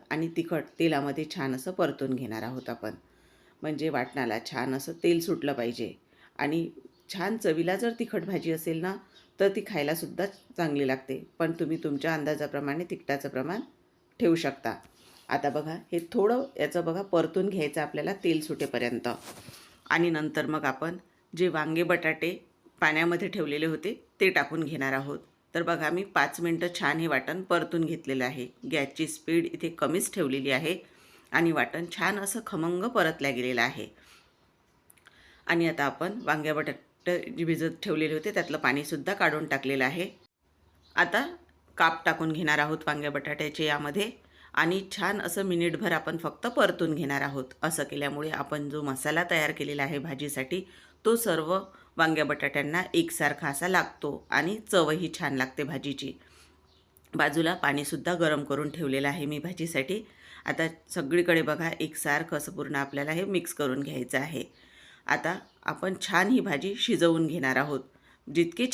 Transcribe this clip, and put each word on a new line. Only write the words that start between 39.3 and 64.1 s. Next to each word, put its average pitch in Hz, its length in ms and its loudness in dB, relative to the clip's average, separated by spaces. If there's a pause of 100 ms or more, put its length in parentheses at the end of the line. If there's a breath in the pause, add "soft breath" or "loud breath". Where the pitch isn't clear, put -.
टाकलेलं 135 380 0
आहे. 165 260 -2 (840)
आता 233 400 2 (400)
काप 165 280 4
टाकून 160 280 2
घेणार 151 260 2
आहोत 151 280 2
वांग्या 147 240 -2
बटाट्याचे 147 540 -4
यामध्ये 147 460 0 (440 loud breath)
आणि 175 280 2 (140)
छान 202 240 0
असं 175 220 -2
मिनिटभर 170 500 2
आपण 160 240 -2
फक्त 165 300 -6
परतून 196 480 2
घेणार 139 260 -2
आहोत. 139 240 -2 (180)
असं 156 220 -2
केल्यामुळे 143 460 -4
आपण 147 380 -4
जो 147 140 -4
मसाला 151 480 0
तयार 156 200 2
केलेला 147 320 -4
आहे 143 160 -2
भाजीसाठी 139 640 -4 (420 loud breath)
तो 226 120 6
सर्व 180 440 2 (360 loud breath)
वांग्या 160 280 4
बटाट्यांना 147 580 0 (120)
एकसारखा 160 540 2
असा 156 200 -2
लागतो - 600 0
आणि 175 280 2 (120)
चवही 160 480 4
छान 139 160 -2
लागते 131 280 -2
भाजीची. 135 500 -6 (1000 soft breath)
बाजूला 160 400 4
पाणीसुद्धा 143 600 0
गरम 151 300 4
करून 143 260 -2
ठेवलेलं 139 380 0
आहे 143 180 -2
मी 151 120 -4
भाजीसाठी. 170 680 -4 (380 loud breath)
आता 160 240 0 (200)
सगळीकडे 165 540 4
बघा 156 280 0 (100)
एकसारखं 151 560 0
असं 147 160 -6
पूर्ण 143 240 -6
आपल्याला 143 360 -2
हे 175 120 -2
मिक्स 190 300 -2
करून 135 260 0
घ्यायचं 139 380 -4